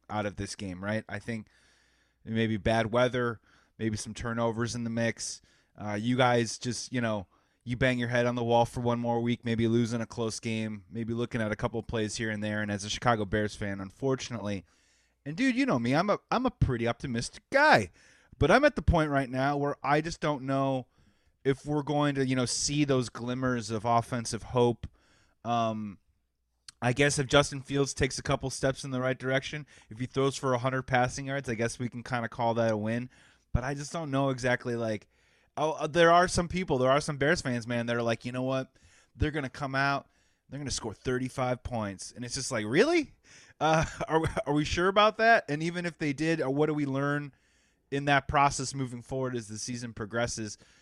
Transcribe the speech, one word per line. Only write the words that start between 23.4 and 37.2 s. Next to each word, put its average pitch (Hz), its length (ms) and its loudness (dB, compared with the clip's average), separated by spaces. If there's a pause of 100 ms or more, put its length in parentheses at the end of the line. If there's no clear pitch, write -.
of 110 140 -4
offensive 117 580 0
hope. 120 420 2 (600)
Um, 110 540 -2 (800)
I 123 100 2
guess 139 260 2
if 135 100 0
Justin 143 340 2
Fields 139 320 -2
takes 135 260 -2
a - 20 -10
couple 135 280 -2
steps - 340 -2
in 139 80 -10
the 127 80 -4
right 127 180 -2
direction, 135 480 -4 (240)
if 110 100 -12
he 127 60 -6
throws 135 300 0
for 131 180 -2
a 123 40 2
hundred 131 240 -2
passing 127 460 0
yards, 139 200 -6
I 120 60 -2
guess 113 260 -4
we 123 80 -4
can 117 160 -12
kinda 117 240 -6
call 117 280 0
that 113 180 2
a - 20 0
win. 113 340 -4 (440)
But 123 100 0
I 139 100 -4
just 143 200 -10
don't 160 180 -6
know 139 200 2
exactly, 123 440 -2
like, 113 320 -4 (480)
oh, 156 240 -2
uh, 156 80 -4
there 165 240 8
are 175 160 8
some 175 220 0
people, 175 280 -2
there 127 140 4
are 143 80 6
some 147 160 -4
Bears 147 260 2